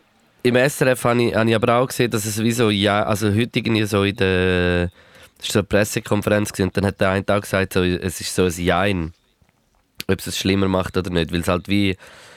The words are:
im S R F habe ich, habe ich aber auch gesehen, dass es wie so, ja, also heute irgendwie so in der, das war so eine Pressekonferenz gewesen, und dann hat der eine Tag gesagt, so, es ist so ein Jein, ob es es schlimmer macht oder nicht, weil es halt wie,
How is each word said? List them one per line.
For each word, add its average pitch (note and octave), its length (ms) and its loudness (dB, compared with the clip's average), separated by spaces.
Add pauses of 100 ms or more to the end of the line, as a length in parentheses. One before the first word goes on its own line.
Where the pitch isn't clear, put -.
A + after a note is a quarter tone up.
(420)
im B2 140 4
S C3 240 2
R C3+ 120 4
F - 120 -2
habe A#2+ 180 2
ich, A2+ 120 0
habe A2 160 2
ich A2+ 40 4
aber A#2 220 2
auch B2+ 100 2
gesehen, B2 240 -2
dass A2 140 -4
es G#2+ 180 -4
wie A#2 100 2
so, A2+ 180 2
ja, G2+ 320 2
also G#2+ 260 0
heute A2+ 300 0
irgendwie A2 260 0
so G2+ 200 2
in G2+ 120 0
der, F2+ 720 2 (500)
das - 120 -12
war - 40 -6
so A2+ 60 0
eine F#2+ 60 0
Pressekonferenz G#2 880 0
gewesen, F#2 160 -2
und - 100 -10
dann G2 80 0
hat F#2+ 140 -4
der G2 100 2
eine F#2+ 160 -2
Tag G2+ 160 0
gesagt, F#2+ 320 -2
so, F#2+ 80 2
es F2+ 400 -4
ist - 120 -8
so F#2+ 100 2
ein F2+ 120 0
Jein, F2 560 0 (960)
ob F#2 100 0
es - 100 -14
es F#2+ 100 -8
schlimmer G2 300 0
macht F#2 280 -2
oder F#2 140 -2
nicht, E2 200 0
weil F2 100 -4
es E2 80 -4
halt F2+ 200 -2
wie, G2 280 0 (400)